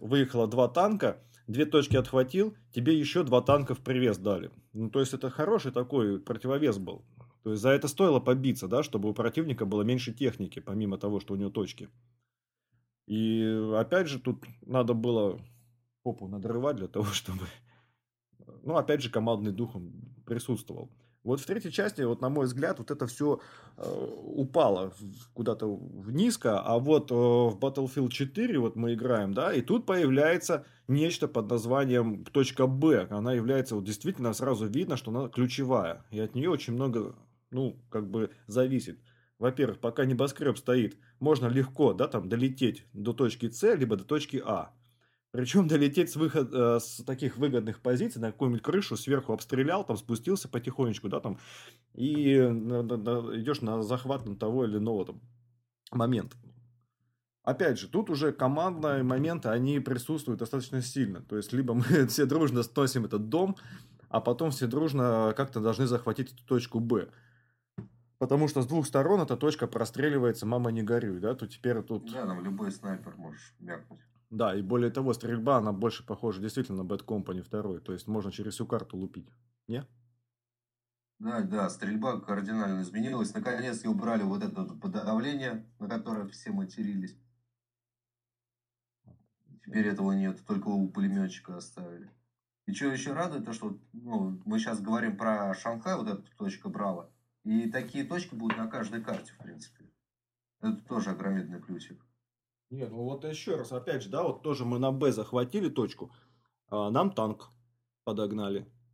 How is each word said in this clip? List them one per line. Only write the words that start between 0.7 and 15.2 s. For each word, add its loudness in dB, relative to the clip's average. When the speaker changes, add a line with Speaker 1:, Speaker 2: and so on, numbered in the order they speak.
Speaker 1:
две 0
точки 4
отхватил, 2
тебе 4
еще 2
два 6
танка 4
в -4
привес 2
дали. 0
Ну, -4
то 2
есть 0
это -4
хороший 0
такой 2
противовес 0
был. -8
То -2
есть -2
за 6
это 4
стоило 6
побиться, 2
да, 2
чтобы -2
у -2
противника 0
было 0
меньше 0
техники, -2
помимо -4
того, -2
что -10
у -2
него -2
точки. -6
И 0
опять 2
же, -6
тут -4
надо 2
было 0